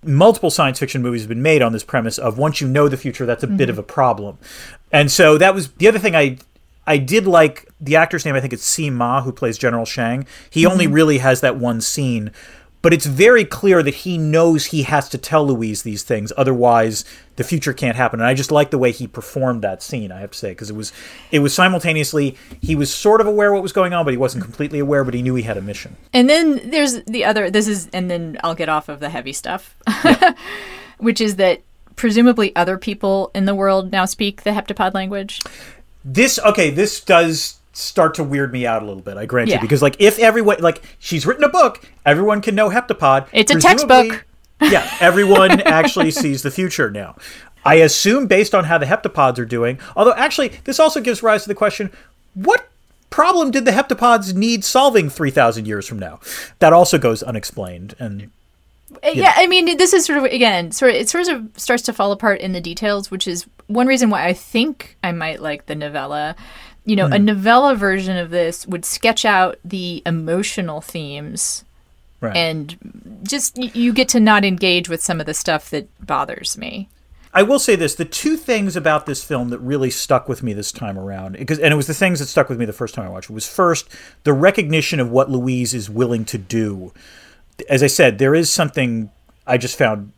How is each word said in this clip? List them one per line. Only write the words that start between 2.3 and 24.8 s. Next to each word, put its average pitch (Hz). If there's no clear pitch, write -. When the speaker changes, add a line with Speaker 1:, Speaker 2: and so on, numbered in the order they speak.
Speaker 1:
once 151
you 139
know 143
the 135
future, 131
that's 117
a -
bit 139
Speaker 2:
Mm-hmm. -
Speaker 1:
of 101
a 104
problem. 104
And 147
so 156
that 190
was 175
the 185
other 220
thing 185
I, 139
I 151
did 156
like 165
the 147
actor's 165
name. 147
I 131
think 127
it's 117
Si 151
Ma, 123
who 127
plays 117
General 117
Shang. 123
He 160
only 185
Speaker 2:
Mm-hmm. 143
Speaker 1:
really 151
has 127
that 127
one 120
scene. 117
But 165
it's 147
very 196
clear 180
that 143
he 180
knows 160
he 151
has 147
to 127
tell 156
Louise 113
these 104
things, 110
otherwise 120
the -
future 151
can't 120
happen. 120
And 117
I 131
just 135
like 147
the 143
way 123
he 120
performed 123
that 95
scene, 107
I 92
have 101
to -
say, 95
'cause 101
it 107
was, 107
it 156
was 143
simultaneously, 156
he 160
was 143
sort 214
of 208
aware 208
what 196
was 180
going 180
on, 170
but 143
he 123
wasn't 123
completely 147
aware, 143